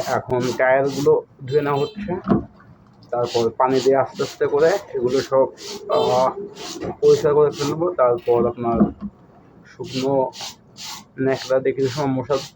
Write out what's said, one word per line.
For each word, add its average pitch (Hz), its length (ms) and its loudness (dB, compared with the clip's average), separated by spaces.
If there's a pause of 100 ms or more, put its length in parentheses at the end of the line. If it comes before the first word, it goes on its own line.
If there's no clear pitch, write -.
এখন 123 340 -2 (160)
টায়ারগুলো 135 640 2 (220)
ধুয়ে 143 180 0
নেওয়া 143 180 0
হচ্ছে, - 320 -6 (1000)
তারপর 117 480 0
পানি 131 220 2
দিয়ে 135 160 4
আস্তে 131 260 -2
আস্তে 143 240 -4
করে 147 240 2 (240)
এগুলো 127 260 0
সব, 131 260 2 (440)
আহ, 131 400 2 (720)
পরিষ্কার 147 340 4
করে 147 160 4
ফেলবো। 160 440 -4
তারপর 120 520 2
আপনার 117 320 -2 (880)
শুকনো 127 640 -2 (920)
ন্যাকড়া 131 380 0
দিয়ে 135 160 0
কিছু 135 140 0
সময় 139 180 -4
মোছার 131 320 -2 (180)